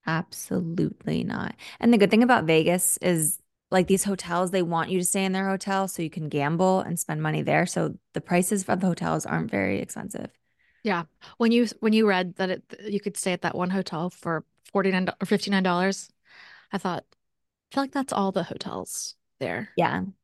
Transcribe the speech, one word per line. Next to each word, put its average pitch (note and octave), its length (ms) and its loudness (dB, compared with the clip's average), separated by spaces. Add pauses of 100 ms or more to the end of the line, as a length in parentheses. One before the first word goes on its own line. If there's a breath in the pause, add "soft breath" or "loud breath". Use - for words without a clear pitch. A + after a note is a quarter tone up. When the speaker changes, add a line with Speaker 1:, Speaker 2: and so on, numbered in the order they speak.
Speaker 1:
Absolutely E3 1160 -4
not. - 300 -6 (260 loud breath)
And A#3 120 6
the A3+ 60 6
good F#3+ 120 6
thing A3 120 6
about B3 220 4
Vegas D#3+ 540 2
is, E3 420 0 (300)
like, F#3 160 4
these F#3+ 180 2
hotels, F3+ 460 -2
they F#3 120 0
want E3 280 -2
you F#3 80 0
to F3 60 0
stay F#3+ 200 0
in F#3+ 80 0
their F#3+ 160 0
hotel F#3+ 400 -2
so - 140 -6
you D#3 80 -4
can D#3 180 -6
gamble E3+ 520 2
and E3+ 180 -4
spend D#3 240 -4
money D#3 200 0
there. D3+ 220 2
So D#3+ 300 -2 (180)
the D#3 80 -4
prices F#3 480 0
of F#3 120 0
the F#3+ 60 0
hotels E3 380 -2
aren't - 260 -4
very - 300 -2
expensive. - 500 -10 (520)
Speaker 2:
Yeah. F3 220 -2 (340 loud breath)
When A#3 140 4
you, A#3+ 140 6 (140)
when A3 140 4
you A3 120 6
read F#3 300 2
that F#3 140 -2
it, - 120 -6 (240)
you G3+ 140 -2
could G3+ 160 -6
stay F#3 160 -2
at - 100 -4
that E3+ 120 -2
one F3+ 160 -2
hotel F3+ 400 -4
for E3 340 -6 (300)
forty-nine F#3 340 2
or - 180 -6
fifty-nine G3 360 2
dollars, F#3 480 0 (600 loud breath)
I G3+ 60 -6
thought, F3+ 280 -4 (680)
I - 20 -20
feel C#4 80 0
like C4+ 100 -4
that's C4+ 200 -2
all G3 200 0
the F#3 120 -2
hotels - 720 -10 (240)
there. B2+ 360 -6
Speaker 1:
Yeah. F3 260 0 (220)